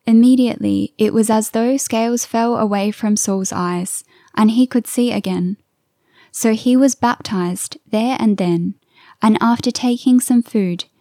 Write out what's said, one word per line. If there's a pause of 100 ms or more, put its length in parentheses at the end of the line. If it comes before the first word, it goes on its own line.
Immediately
it
was
as
though
scales
fell
away
from
Saul's
eyes, (280)
and
he
could
see
again. (720)
So
he
was
baptized
there
and
then, (440)
and
after
taking
some
food, (160)